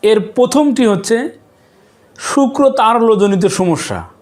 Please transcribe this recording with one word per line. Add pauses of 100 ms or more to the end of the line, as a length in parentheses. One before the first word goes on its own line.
এর
প্রথমটি
হচ্ছে (1000)
শুক্র
তারল্যজনিত
সমস্যা। (240)